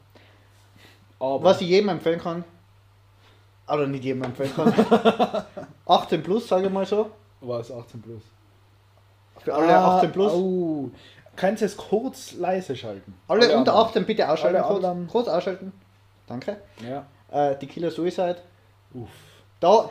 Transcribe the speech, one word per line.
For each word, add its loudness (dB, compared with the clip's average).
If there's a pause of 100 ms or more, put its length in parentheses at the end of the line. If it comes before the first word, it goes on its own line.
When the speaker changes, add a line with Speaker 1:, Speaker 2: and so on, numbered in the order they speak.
(1200)
Speaker 1:
Aber -2
Speaker 2:
Was 6
ich -4
jedem 4
empfehlen -2
kann, -6 (1200)
oder 0
nicht -6
jedem -4
empfehlen -6
kann, 4
Speaker 1:
<laughs> 2 (420)
Speaker 2:
achtzehn 2
plus, -2
sag 2
ich -2
mal -2
so. -2 (300)
Speaker 1:
Was, -8
achtzehn -16
plus? -16 (1160)
Speaker 2:
Für -6
alle 4
Speaker 1:
Ah, 4
Speaker 2:
achtzehn 2
plus. 2
Speaker 1:
oh. -2 (440)
Kannst -2
du 2
es -6
kurz -6
leise -4
schalten? -14 (140)
Speaker 2:
Alle 4
Speaker 1:
Alle 4
Speaker 2:
unter 4
Speaker 1:
anderen. 4
Speaker 2:
achtzehn -2
bitte 0
ausschalten, 2
Speaker 1:
Alle 0
Speaker 2:
kurz, 0
Speaker 1:
anderen. -4
Speaker 2:
kurz -2
ausschalten. -4 (540)
Danke. -10 (300)
Speaker 1:
Ja. -10 (240)
Speaker 2:
Äh, 0
Tequila -6
Suicide. -4 (580)
Speaker 1:
Uff. -14 (520)
Speaker 2:
Da, 6